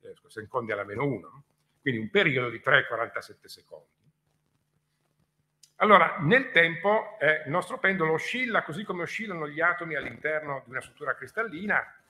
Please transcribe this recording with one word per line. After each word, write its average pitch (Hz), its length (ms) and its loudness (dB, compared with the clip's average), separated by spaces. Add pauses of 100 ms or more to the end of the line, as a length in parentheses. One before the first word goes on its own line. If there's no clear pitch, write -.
eh, 95 140 -18
scu-, - 140 -20
secondi 110 420 -6
alla 101 120 -2
meno 104 220 -4
uno, 117 220 -4
no? - 160 -20 (380)
Quindi 123 180 -2
un 110 120 -8
periodo 131 400 2
di 113 80 -10
tre 131 260 4
quarantasette 110 640 -8
secondi. 80 380 -20 (1900)
Allora, 190 420 6
nel 240 320 4
tempo, 170 680 2
eh, 151 260 2
il 139 40 -10
nostro 180 300 -2
pendolo 165 340 2
oscilla 226 480 -2
così 170 220 -8
come 185 180 -6
oscillano 170 460 -8
gli 147 140 -4
atomi 165 340 0
all'interno 143 680 -6
di 117 40 -20
una 127 120 -8
struttura 139 340 -8
cristallina 175 680 -4 (260)